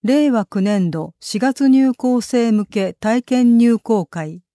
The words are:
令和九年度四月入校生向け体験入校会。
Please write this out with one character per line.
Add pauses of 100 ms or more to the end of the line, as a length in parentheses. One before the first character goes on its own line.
令
和
九
年
度
四
月
入
校
生
向
け
体
験
入
校
会。 (120)